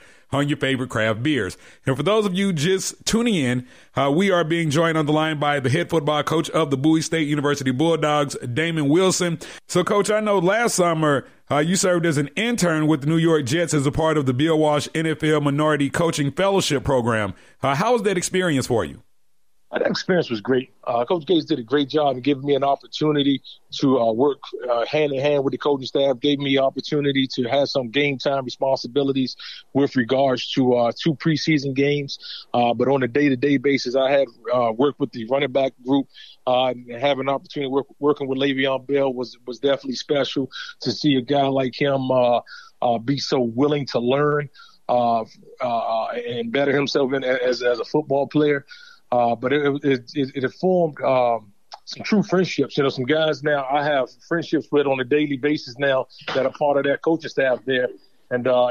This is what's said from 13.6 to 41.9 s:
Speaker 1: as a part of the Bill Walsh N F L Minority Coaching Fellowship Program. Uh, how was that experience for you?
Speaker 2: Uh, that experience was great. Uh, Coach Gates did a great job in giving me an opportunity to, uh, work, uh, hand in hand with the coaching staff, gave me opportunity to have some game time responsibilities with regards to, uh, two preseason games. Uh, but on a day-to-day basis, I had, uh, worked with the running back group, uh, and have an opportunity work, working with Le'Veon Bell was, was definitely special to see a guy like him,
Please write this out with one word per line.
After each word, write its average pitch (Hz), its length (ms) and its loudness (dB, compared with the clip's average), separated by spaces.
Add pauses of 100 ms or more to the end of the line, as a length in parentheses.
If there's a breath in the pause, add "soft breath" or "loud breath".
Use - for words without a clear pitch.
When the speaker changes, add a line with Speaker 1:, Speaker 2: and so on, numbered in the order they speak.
Speaker 1:
as 143 140 0
a 143 60 2
part 160 240 2
of 147 80 0
the 131 80 2
Bill 156 260 2
Walsh 151 340 0
N 160 140 -2
F 156 160 -4
L 156 160 2
Minority 147 500 2
Coaching 160 400 0
Fellowship 180 540 0
Program. 113 500 0 (300 soft breath)
Uh, 135 100 2
how 214 200 2
was 226 100 2
that 196 140 0
experience 170 500 0
for 113 160 2
you? 71 180 -10 (680)
Speaker 2:
Uh, - 100 -6
that - 100 0
experience - 400 -2
was 113 100 -4
great. 127 320 -2 (140)
Uh, 120 180 -2
Coach 165 220 -2
Gates 165 180 0
did 139 160 -4
a 123 40 -10
great 139 260 -2
job 143 260 0
in 127 60 -8
giving 139 240 -2
me 143 100 2
an 135 80 0
opportunity 139 760 0 (380)
to, 131 200 2
uh, 113 140 2
work, 135 240 2 (320)
uh, 120 160 0
hand 147 260 0
in 135 80 -4
hand 143 240 2
with 135 80 -2
the - 60 -6
coaching 139 280 -2
staff, 139 360 0
gave 143 180 0
me 139 180 0
opportunity 135 800 0
to 127 140 -2
have 135 180 2
some 127 220 -4
game 143 280 0
time 139 280 -2
responsibilities 135 920 -2 (380 loud breath)
with 139 240 0
regards 131 560 0
to, 127 200 2
uh, 120 240 2
two 160 180 -2
preseason 147 580 0
games. 139 440 -2 (360 loud breath)
Uh, 120 200 2
but 120 140 0
on 135 160 2
a 120 60 -2
day-to-day 139 480 2
basis, 127 360 0
I 131 160 2
had, 139 200 2 (240)
uh, 120 180 2
worked 131 300 0
with 131 100 -2
the 117 140 -10
running 135 260 -2
back 135 220 0 (120)
group, 135 220 0 (400 loud breath)
uh, 127 200 2
and 123 220 -6 (120)
have 139 180 0
an 135 80 -6
opportunity 139 420 -4
work, 131 180 -2 (120)
working 143 300 0
with 131 100 -2
Le'Veon 135 480 0
Bell 139 260 0
was, 123 320 -8
was 117 140 -10
definitely 135 360 -2
special 139 540 -2 (300 loud breath)
to 123 140 -2
see 139 220 2
a 127 60 2
guy 139 260 0
like 135 300 -2
him, 135 320 0